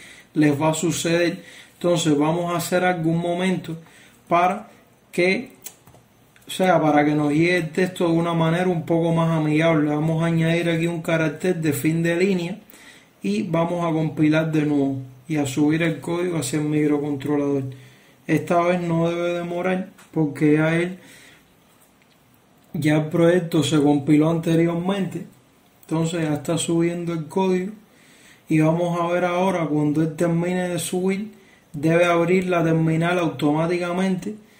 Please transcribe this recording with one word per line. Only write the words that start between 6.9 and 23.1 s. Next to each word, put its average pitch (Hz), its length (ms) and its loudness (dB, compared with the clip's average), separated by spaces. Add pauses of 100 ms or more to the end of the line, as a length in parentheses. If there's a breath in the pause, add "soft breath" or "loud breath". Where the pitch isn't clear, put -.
que 151 100 2
nos 147 160 0
llegue 170 240 2
el 165 140 -2
texto 185 400 -2
de 165 40 2
una 170 200 0
manera 165 340 2
un 165 180 -2
poco 165 280 0
más 165 160 2
amigable. 156 600 2
Vamos 160 320 0
a 170 40 0
añadir 165 440 0
aquí 165 180 0
un 170 140 -4
carácter 165 600 -2
de 156 100 0
fin 160 320 0
de 170 140 0
línea 185 420 0 (640 loud breath)
y 208 200 -2
vamos 170 420 -2
a 160 80 -2
compilar 156 580 0
de 151 140 0
nuevo 139 320 0 (280)
y 156 120 -4
a 143 80 0
subir 151 380 0
el 160 180 -2
código 170 380 -4
hacia 151 200 -4
el 151 60 -2
microcontrolador. 147 1000 -2 (640 loud breath)
Esta 170 340 2
vez 175 200 0
no 165 280 0
debe 175 260 -2
demorar 175 520 -4 (240)
porque 151 440 2
ya 160 200 2
él, 180 220 -2 (1800 loud breath)
ya 151 240 0
el 151 80 0
proyecto 170 580 2